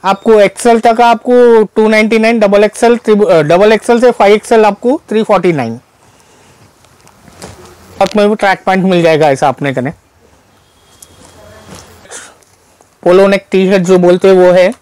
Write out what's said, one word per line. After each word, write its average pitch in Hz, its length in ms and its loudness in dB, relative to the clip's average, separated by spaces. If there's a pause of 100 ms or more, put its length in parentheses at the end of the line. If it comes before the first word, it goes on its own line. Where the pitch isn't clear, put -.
आपको 208 340 0
एक्सएल 226 400 0
तक 233 220 0
आपको 233 600 2
टू 214 240 -2
नाइंटी 220 320 0
नाइन, 226 200 0
डबल 208 240 2
एक्सएल, 233 340 0
ट्रिप-, 208 300 0
अ, 175 140 2
डबल 180 300 2
एक्सएल 226 300 -2
से 240 100 2
फ़ाइव 214 240 2
एक्सएल 214 300 0
आपको 240 440 -4
थ्री 220 140 -4
फ़ोर्टी 185 300 -2
नाइन। 117 240 -8 (2250)
साथ 196 160 -4
में 208 140 0
भी 214 60 -4
track 190 300 -4
point 190 200 -2
मिल 180 180 0
जाएगा 156 260 0
ऐसा 139 180 -2
अपने 135 260 -6
कने। 127 180 -8 (3000)
Polo 185 240 2
neck 196 240 -2
टी-शर्ट 190 320 0
जो 185 140 2
बोलते 180 300 0
हैं 190 80 4
वो 180 160 4
है। 185 300 0